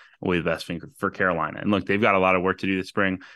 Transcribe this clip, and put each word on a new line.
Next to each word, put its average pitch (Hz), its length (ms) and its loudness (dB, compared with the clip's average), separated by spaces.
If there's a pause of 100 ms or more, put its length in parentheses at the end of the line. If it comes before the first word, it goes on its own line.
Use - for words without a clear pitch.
(200)
will 95 120 -2
be 90 80 2
the 82 40 -4
best 82 240 -2
thing 85 140 -8 (160)
for 98 120 -2
Carolina. 85 520 -2
And 104 100 0
look, 95 140 2
they've 101 160 0
got 107 140 4
a 95 40 4
lot 92 160 4
of 90 60 2
work 95 180 0
to - 80 -4
do 95 80 0
this 92 140 -4
spring. 95 300 -2 (160)